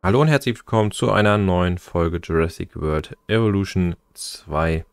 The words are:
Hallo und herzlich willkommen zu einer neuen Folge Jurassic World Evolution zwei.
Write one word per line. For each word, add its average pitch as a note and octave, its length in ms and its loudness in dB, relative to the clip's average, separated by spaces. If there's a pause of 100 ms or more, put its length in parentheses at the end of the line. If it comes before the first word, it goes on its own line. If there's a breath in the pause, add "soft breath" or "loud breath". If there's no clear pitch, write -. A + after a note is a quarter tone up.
Hallo G2+ 200 2
und D#3 80 4
herzlich C3+ 280 0
willkommen G#2+ 360 0
zu - 180 -2
einer G#2 280 4
neuen F2+ 380 2
Folge E2+ 460 -4
Jurassic E2 540 -4
World D#2 400 -4 (100)
Evolution G2 720 0 (180)
zwei. D#2+ 800 -4